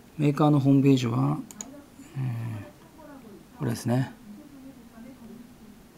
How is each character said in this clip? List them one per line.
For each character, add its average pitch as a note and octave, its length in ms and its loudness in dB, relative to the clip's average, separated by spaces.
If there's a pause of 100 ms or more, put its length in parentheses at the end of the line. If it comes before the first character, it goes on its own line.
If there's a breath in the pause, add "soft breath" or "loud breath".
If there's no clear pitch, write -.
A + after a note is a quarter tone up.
(160)
メ D3 120 0
ー C#3+ 60 2
カ D3+ 120 4
ー D3+ 40 6
の D3 100 4
ホ C3+ 100 4
ー C#3 40 6
ム C3+ 100 6
ペ C#3 60 6
ー C3+ 60 6
ジ B2 120 0
は、 C3+ 300 0 (800)
え C3+ 40 -6
ー、 - 1400 -12
こ D3+ 60 -6
れ B2 80 -2
で A2 40 -6
す - 100 -10
ね。 B2+ 280 0 (1800)